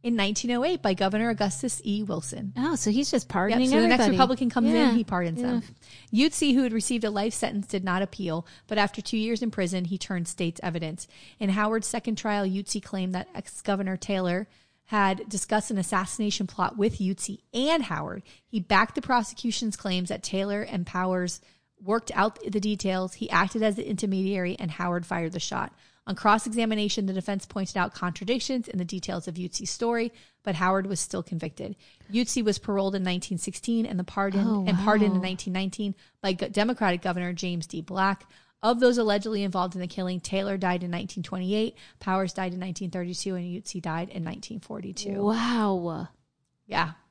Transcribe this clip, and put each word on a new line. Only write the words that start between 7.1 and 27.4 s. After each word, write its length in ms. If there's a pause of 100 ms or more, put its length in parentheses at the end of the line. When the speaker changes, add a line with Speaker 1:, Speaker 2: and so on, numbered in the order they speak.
Speaker 1:
sentence, 340
did 180
not 160
appeal, 440 (220)
but 100
after 240
two 160
years 240
in 80
prison, 360
he 120
turned 300
state's 340
evidence. 460 (320)
In 120
Howard's 360
second 300
trial, 280
Utsi 380
claimed 320
that 180
ex-Governor 600
Taylor 540 (380)
had 420
discussed 420
an 60
assassination 680
plot 300
with 220
Utsi 400 (140)
and 300
Howard. 400 (220)
He 140
backed 360
the 60
prosecution's 760
claims 320
that 120
Taylor 420
and 220
Powers 540 (420)
worked 320
out 320
the 140
details. 560
He 140
acted 340
as 140
the 120
intermediary, 680
and 120
Howard 340
fired 260
the 80
shot. 340 (320)
On 100
cross-examination, 920
the 80
defense 320